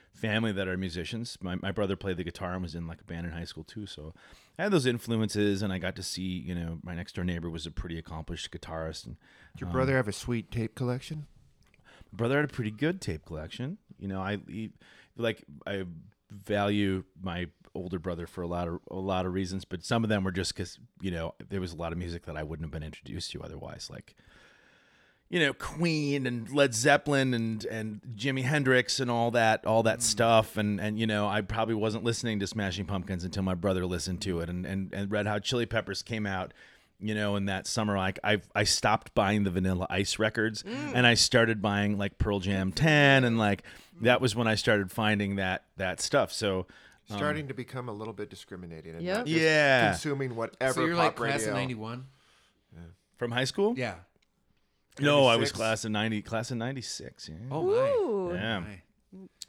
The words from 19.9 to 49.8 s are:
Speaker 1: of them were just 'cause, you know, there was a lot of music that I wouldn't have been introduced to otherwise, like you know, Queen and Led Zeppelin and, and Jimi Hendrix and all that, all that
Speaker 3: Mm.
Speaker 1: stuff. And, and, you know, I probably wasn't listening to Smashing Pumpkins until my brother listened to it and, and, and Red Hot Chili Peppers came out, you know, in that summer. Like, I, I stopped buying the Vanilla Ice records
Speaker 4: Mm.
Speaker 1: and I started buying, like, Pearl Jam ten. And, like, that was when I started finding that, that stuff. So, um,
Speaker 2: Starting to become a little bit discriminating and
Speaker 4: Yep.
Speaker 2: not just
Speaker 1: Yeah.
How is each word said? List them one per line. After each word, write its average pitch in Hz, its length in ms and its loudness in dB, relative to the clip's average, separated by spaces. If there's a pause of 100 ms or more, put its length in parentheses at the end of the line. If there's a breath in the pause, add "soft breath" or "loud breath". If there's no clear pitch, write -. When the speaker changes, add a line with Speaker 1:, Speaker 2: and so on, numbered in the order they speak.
Speaker 1:
of 110 80 0
them 101 120 2
were 92 80 0
just 90 240 -2
'cause, - 220 -8 (240)
you 95 80 -4
know, 82 240 -4 (160)
there 98 100 -4
was 87 140 -4
a - 20 -10
lot 82 160 -6
of 85 60 -4
music 87 300 -6
that 78 100 -8
I 78 60 -4
wouldn't 78 220 -6
have 71 60 -8
been 76 120 -8
introduced - 480 -10
to - 100 -10
otherwise, - 480 -12
like - 260 -18 (1120 soft breath)
you 175 100 0
know, 143 140 4
Queen 147 720 0
and 120 240 -4
Led 139 240 4
Zeppelin 139 580 4
and, 113 320 -2
and 110 360 -6 (140)
Jimi 131 280 -2
Hendrix 131 560 4
and 127 100 0
all 117 220 2
that, 113 340 4
all 110 180 6
that 110 160 4
Speaker 3:
Mm. 120 40 -2
Speaker 1:
stuff. 110 540 4
And, 104 220 0
and, 107 200 -2
you 113 80 0
know, 104 200 2
I 104 140 0
probably 110 340 -2
wasn't 110 280 0
listening 113 380 0
to 98 60 -2
Smashing 98 380 -4
Pumpkins 92 380 -4
until 92 180 -4
my 92 140 0
brother 92 300 0
listened 90 380 -4
to 87 180 -2
it 85 80 -4
and, 90 160 -4
and, 95 280 -4
and 101 180 -4
Red 104 140 0
Hot 104 180 -2
Chili 120 220 0
Peppers 104 380 -4
came 107 240 -4
out, 95 260 -4 (460 loud breath)
you 107 160 -4
know, 104 200 0
in 101 100 0
that 95 200 -2
summer. 104 320 0
Like, 95 260 0
I, 104 180 2 (120)
I 104 100 2
stopped - 520 2
buying 104 280 4
the 98 60 2
Vanilla 92 400 2
Ice 95 300 0
records 107 440 0
Speaker 4:
Mm. 202 300 -6
Speaker 1:
and 123 140 6
I 117 80 8
started 110 480 6
buying, 101 340 2
like, 101 220 -4
Pearl 104 200 2
Jam 95 320 0
ten. 143 520 8
And, 113 160 4
like, 101 240 2 (380 loud breath)
that 120 200 6
was 117 140 2
when 117 120 2
I 110 60 4
started 101 380 2
finding 104 460 0
that, 95 260 -2 (140)
that 92 220 -4
stuff. 127 320 2
So, 95 360 -2 (420 loud breath)
um, 104 80 -6
Speaker 2:
Starting 147 300 -2
to 131 80 -10
become 123 340 -10
a 107 40 -8
little 107 200 -8
bit 104 160 -10
discriminating 82 640 -14
and 82 80 -10
Speaker 4:
Yep. 180 160 -2
Speaker 2:
not 240 80 -4
just 160 160 2
Speaker 1:
Yeah. 143 480 6